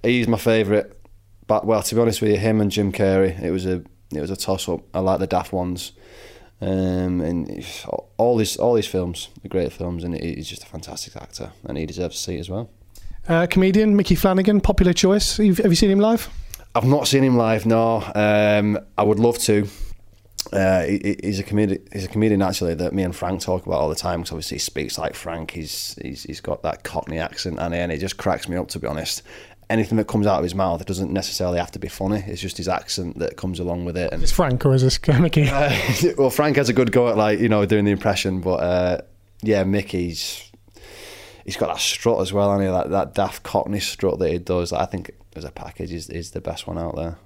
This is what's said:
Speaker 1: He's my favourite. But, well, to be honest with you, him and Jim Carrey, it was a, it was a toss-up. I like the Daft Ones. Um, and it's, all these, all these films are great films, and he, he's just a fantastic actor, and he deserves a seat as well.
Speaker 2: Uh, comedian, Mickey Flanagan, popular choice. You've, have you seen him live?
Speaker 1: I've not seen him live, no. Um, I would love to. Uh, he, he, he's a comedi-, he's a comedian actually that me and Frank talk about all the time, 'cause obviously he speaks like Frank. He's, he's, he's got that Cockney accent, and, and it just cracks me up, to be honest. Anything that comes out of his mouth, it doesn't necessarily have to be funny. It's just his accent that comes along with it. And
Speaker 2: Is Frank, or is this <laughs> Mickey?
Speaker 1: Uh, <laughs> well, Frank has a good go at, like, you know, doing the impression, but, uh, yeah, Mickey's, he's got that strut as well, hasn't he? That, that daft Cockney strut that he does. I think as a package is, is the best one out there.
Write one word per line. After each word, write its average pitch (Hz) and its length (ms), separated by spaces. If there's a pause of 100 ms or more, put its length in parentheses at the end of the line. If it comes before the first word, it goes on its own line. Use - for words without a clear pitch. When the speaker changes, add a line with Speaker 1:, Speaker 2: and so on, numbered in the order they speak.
Speaker 1:
He's 120 240
my 113 100
favourite. 107 480 (600)
But, 107 180
well, 107 180
to - 120
be 113 40
honest 117 220
with 107 100
you, 104 60
him 110 240
and 104 100
Jim 101 220
Carrey, 95 480
it 85 100
was 92 140
a, 92 180 (300)
it 76 80
was 82 100
a 95 60
toss-up. 95 440 (120)
I 92 60
like 95 200
the 92 80
Daft 87 240
Ones. 90 400 (680)
Um, 92 640
and 82 280
it's, - 360 (320)
all 120 200
these, 107 200
all 120 160
these 107 140
films 87 420 (160)
are - 20
great 90 240
films, 87 320
and 85 120
he, 82 200
he's 80 140
just - 140
a - 40
fantastic - 480
actor, - 360 (140)
and 69 120
he 80 80
deserves 85 300
a - 40
seat 90 200
as 92 100
well. 107 200 (580)
Speaker 2:
Uh, 170 220
comedian, 196 460
Mickey 190 200
Flanagan, 190 460
popular 180 320
choice. 196 460
You've, 196 200
have 202 120
you 170 40
seen 196 160
him 196 80
live? 220 300 (460)
Speaker 1:
I've 117 100
not 135 220
seen 135 160
him 127 140
live, 110 280
no. 113 380 (120)
Um, 104 640 (200)
I 104 60
would 104 160
love 117 200
to. 104 280 (880)
Uh, 95 320
he, 98 180
he, 98 200
he's 98 160
a 98 40
comedi-, 101 500
he's 95 120
a - 20
comedian 104 340
actually 92 320
that 85 200
me 95 100
and 87 120
Frank 92 260
talk 90 240
about 87 140
all 78 100
the - 60
time, 87 280
'cause - 80
obviously 80 240
he - 40
speaks - 380
like - 160
Frank. 82 380
He's, - 500
he's, 65 220
he's - 180
got - 220
that - 200
Cockney - 360
accent, - 400
and, 85 160
and 87 160
it 78 60
just 92 200
cracks - 320
me 87 80
up, 82 120
to - 100
be 60 80
honest. 76 340 (480)
Anything 110 280
that 107 100
comes 104 180
out 98 120
of 71 60
his 87 120
mouth, 92 240
it 87 80
doesn't 92 240
necessarily 90 480
have 87 120
to - 80
be - 100
funny. 95 360
It's 95 140
just 95 160
his 90 140
accent - 500
that - 160
comes 92 240
along 87 240
with 87 140
it. 87 160
And - 100
Speaker 2:
Is - 80
Frank, 131 340
or 135 80
is 131 80
this 131 160 (100)
<laughs> 135 120
Mickey? 151 300
Speaker 1:
Uh, 139 260 (220)
<laughs> 165 200
well, 135 120
Frank 151 260
has 135 140
a 120 40
good 113 200
go 120 160
at, 104 80
like, 107 220
you 110 100
know, 104 160
doing 104 180
the 101 80
impression, 95 480
but, 90 220
uh, 90 400 (400)
yeah, 101 240
Mickey's, - 840 (920)
he's 95 140
got 82 100
that 80 140
strut - 400
as 92 100
well, 101 200
hasn't 98 180
he? - 40
That, 90 180
that 98 240
daft - 280
Cockney 98 380
strut - 380
that 87 120
he 87 60
does. 87 340
I - 140
think - 260 (240)
as 80 80
a 78 80
package - 400
is, 85 180
is 85 220
the - 80
best - 260
one 87 120
out 82 180
there. 82 300